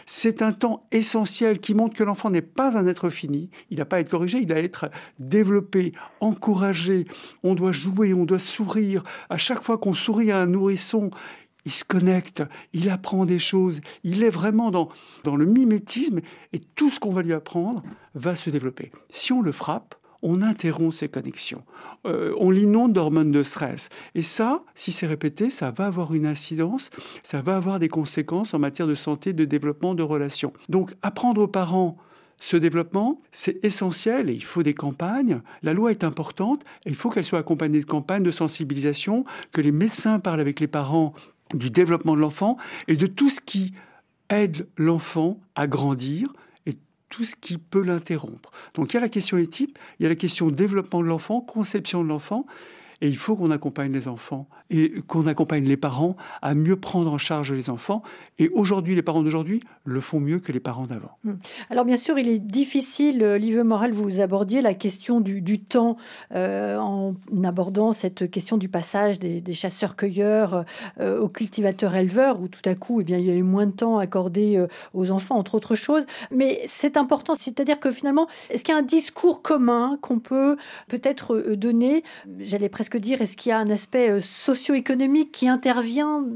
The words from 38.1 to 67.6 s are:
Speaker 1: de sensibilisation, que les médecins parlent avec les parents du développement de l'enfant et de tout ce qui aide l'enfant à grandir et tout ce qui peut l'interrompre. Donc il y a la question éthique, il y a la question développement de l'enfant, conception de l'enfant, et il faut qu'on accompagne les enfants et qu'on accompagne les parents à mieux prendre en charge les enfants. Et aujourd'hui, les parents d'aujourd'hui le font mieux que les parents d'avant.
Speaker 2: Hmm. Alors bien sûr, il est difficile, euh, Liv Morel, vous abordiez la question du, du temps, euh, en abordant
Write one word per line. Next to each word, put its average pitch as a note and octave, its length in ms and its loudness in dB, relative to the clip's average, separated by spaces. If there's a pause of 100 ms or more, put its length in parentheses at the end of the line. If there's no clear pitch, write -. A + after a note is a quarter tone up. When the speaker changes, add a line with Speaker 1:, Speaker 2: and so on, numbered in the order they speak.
Speaker 1:
de E3+ 80 2
sensibilisation, D3 920 -2 (280)
que D#3 80 -2
les D3 120 4
médecins G#3+ 460 2
parlent E3+ 220 -2
avec C#3 180 -2
les D3+ 100 0
parents D3 460 0 (400)
du B2+ 160 -4
développement E3 460 4
de D3+ 40 4
l'enfant F#3+ 360 0 (320)
et D#3+ 80 2
de E3+ 100 2
tout A#3 220 4
ce C4+ 120 0
qui F#3+ 320 -4 (580)
aide F#3+ 360 0 (100)
l'enfant E3 640 0 (160)
à D3 140 0
grandir C#3 640 -2 (340)
et D3 80 -4 (340)
tout - 160 -8
ce A3 100 -6
qui - 220 -10
peut G3 260 -2
l'interrompre. E3+ 680 -4 (240)
Donc - 180 -4
il A#3+ 40 2
y - 20 2
a - 20 -2
la A#3+ 80 0
question G3 300 0
éthique, E3+ 360 -2 (240)
il - 40 -4
y D#3+ 40 4
a D#3+ 40 4
la E3+ 40 2
question E3 340 0
développement F#3 520 0
de E3 60 0
l'enfant, E3+ 340 -2
conception G3+ 640 -4
de D#3 40 -2
l'enfant, D#3 360 -4 (560)
et D3+ 60 2
il C#3 100 2
faut G#3+ 200 -2
qu'on E3+ 160 2
accompagne C#3+ 400 -4
les C3+ 160 -4
enfants C3+ 400 -10 (220)
et E3 360 2
qu'on D#3+ 220 0
accompagne D3 360 0
les C#3 120 4
parents D3 400 0 (260)
à D3 140 0
mieux D#3+ 180 4
prendre F3+ 380 0
en D3 40 -2
charge C#3+ 360 -4
les C3 180 -4
enfants. G3 320 -4 (380)
Et D#3+ 80 6
aujourd'hui, F#3+ 480 2
les E3+ 60 4
parents E3 200 2
d'aujourd'hui D#3+ 400 0 (220)
le C3 160 -2
font D3+ 180 -2
mieux D3+ 220 0
que F3+ 100 -8
les B2+ 80 -2
parents B2+ 280 -6
d'avant. A#2 260 -10 (100)
Speaker 2:
Hmm. G#3 120 -4 (360)
Alors A#3+ 140 2
bien B3 120 4
sûr, C#4 220 0
il A#3+ 100 2
est A3+ 120 2
difficile, C4+ 840 0
euh, G3+ 160 4
Liv A3 220 2
Morel, A3+ 320 2
vous G3+ 280 0
abordiez G3 420 2
la G#3 120 4
question G#3+ 460 -2
du, G3 200 -2
du G3+ 200 0
temps, A#3 360 2 (380)
euh, G3 420 -2
en G3 380 -2 (300)
abordant F#3+ 480 2